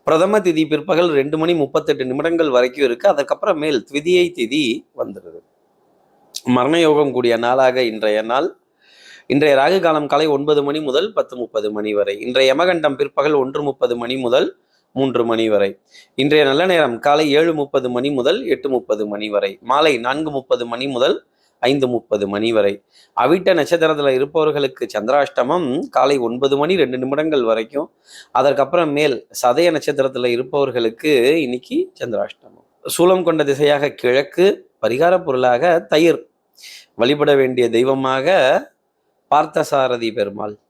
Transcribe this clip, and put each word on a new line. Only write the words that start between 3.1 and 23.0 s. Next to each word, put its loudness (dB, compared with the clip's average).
த்விதியை 0
திதி -4
வந்துடுது. -12
மரண 2
யோகம் 4
கூடிய 0
நாளாக 2
இன்றைய -2
நாள். -2
இன்றைய 2
ராகு 2
காலம் 0
காலை 0
ஒன்பது 2
மணி -4
முதல் -2
பத்து -4
முப்பது -6
மணி -4
வரை. -2
இன்றைய 2
யமகண்டம் 0
பிற்பகல் -2
ஒன்று 0
முப்பது -2
மணி -6
முதல் -2
மூன்று 0
மணி 0
வரை. 0
இன்றைய 2
நல்ல 2
நேரம் 2
காலை 2
ஏழு 2
முப்பது -2
மணி -2
முதல் 0
எட்டு -2
முப்பது -4
மணி -8
வரை, -2
மாலை 0
நான்கு -6
முப்பது -4
மணி -6
முதல் 0
ஐந்து 0
முப்பது -2
மணி -2
வரை. 0